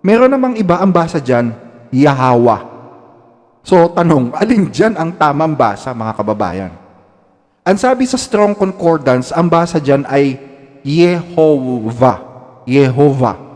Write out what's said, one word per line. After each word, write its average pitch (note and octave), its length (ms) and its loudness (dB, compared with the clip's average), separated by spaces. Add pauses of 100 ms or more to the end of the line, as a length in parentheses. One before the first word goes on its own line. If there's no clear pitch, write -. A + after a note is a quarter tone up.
Meron A#3+ 320 4
namang B3+ 240 -2
iba, F3+ 240 0
ang G3 80 2
basa E3+ 320 0
dyan, A#2+ 320 -2 (400)
Yahawah. B2+ 720 2 (960)
So, E3+ 320 2
tanong, D#3+ 400 0
alin G#3 400 0
dyan G3 240 -2
ang E3 240 -6
tamang D3+ 320 0
basa, B2+ 400 -2
mga A2 240 -6
kababayan? G2 560 -6 (880)
Ang F#3+ 160 0
sabi B3+ 320 0
sa B3+ 80 -4
Strong G#3 400 0
Concordance, D#3 800 -2
ang E3+ 160 2
basa E3+ 240 0
dyan C#3 320 0
ay C#3 320 0 (400)
Yehovah. C#3 1400 0 (400)
Yehovah. B2+ 720 2 (180)